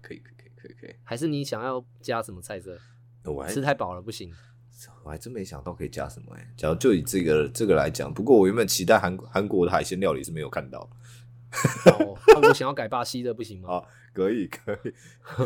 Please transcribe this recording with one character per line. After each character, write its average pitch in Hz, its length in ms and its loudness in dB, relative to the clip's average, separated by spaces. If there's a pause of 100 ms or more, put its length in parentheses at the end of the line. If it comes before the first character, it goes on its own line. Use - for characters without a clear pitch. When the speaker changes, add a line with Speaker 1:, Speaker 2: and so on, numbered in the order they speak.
Speaker 1:
可 - 120 -18
以， - 60 -18
可 - 120 -20
以， - 60 -20
可 - 80 -20
以， - 100 -20
可 - 140 -20
以， - 40 -20
可 - 140 -20
以。 - 160 -20
Speaker 2:
还 - 140 -8
是 151 100 -4
你 143 160 -2
想 113 180 -8
要 127 240 -6 (140)
加 117 240 -4
什 110 100 -16
么 90 80 -16
菜 95 200 -12
色？ 90 160 -16 (480)
Speaker 1:
我 71 180 -6
还 76 80 -8
Speaker 2:
吃 135 100 -4
太 139 120 2
饱 92 200 -6
了， 90 80 -12
不 101 80 -14
行。 90 240 -14 (720)
Speaker 1:
我 - 60 -16
还 78 80 -10
真 - 140 -16
没 113 120 -10
想 71 200 -14
到 87 100 -8
可 - 120 -10
以 71 40 -8
加 71 200 -8
什 - 120 -18
么 - 140 -20
欸。 - 220 -20
假 78 100 -2
如 80 80 2
就 127 180 4
以 85 80 2
这 90 220 -2
个， 76 240 2
这 - 180 -4
个 92 100 6
来 73 140 2
讲， 73 240 -8
不 95 80 -6
过 123 160 6
我 98 80 8
原 95 80 4
本 113 140 0
期 95 160 -2
待 104 160 6
韩-， 92 160 -2 (160)
韩 101 160 -2
国 92 180 2
的 87 60 0
海 80 100 2
鲜 90 200 -6
料 87 120 2
理 67 80 -6
是 73 100 -12
没 80 100 -8
有 71 80 -8
看 67 200 -10
到。 64 100 -14 (1040)
Speaker 2:
哦， - 320 6 (100)
那 151 220 10
我 - 40 8
想 127 140 -4
要 143 60 -2
改 135 120 -6
巴 120 180 -2
西 123 200 -8
的， 120 100 -2
不 110 80 -12
行 101 200 -14
吗？ 90 100 -10
Speaker 1:
<laughs> 90 80 -2
哦， - 60 -12 (280)
可 95 160 0
以， 107 180 -2
可 - 260 -10 (100)
以。 120 100 -10 (520)